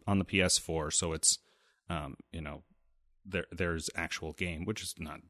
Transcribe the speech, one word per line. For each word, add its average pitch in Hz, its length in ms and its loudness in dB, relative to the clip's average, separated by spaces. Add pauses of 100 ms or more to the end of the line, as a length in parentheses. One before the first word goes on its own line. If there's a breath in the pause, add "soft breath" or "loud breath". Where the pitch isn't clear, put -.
on 98 120 4
the 92 60 2
P 92 180 4
S 90 160 6
four, 80 320 -2
so 85 240 2
it's, - 240 4 (500)
um, 73 280 -4 (160)
you 85 100 -6
know, 73 220 -8 (600)
there, 92 280 -2
there's 85 420 0
actual 80 380 -4
game, 87 340 -4
which 107 160 -2
is - 160 -8
not, 78 320 -8